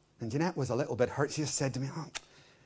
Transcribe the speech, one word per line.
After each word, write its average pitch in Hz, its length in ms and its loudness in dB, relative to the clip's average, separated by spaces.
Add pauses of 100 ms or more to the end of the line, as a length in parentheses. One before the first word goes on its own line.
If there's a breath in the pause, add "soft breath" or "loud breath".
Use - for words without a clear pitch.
(200)
And 113 120 -2
Jeanette 170 240 0
was 135 140 0
a 113 40 2
little 127 220 0
bit 120 120 6
hurt. 139 220 2
She 156 120 -2
just 139 120 -2
said 135 200 0
to 127 60 -2
me, 135 160 -2
"Oh, 151 140 -6 (560 soft breath)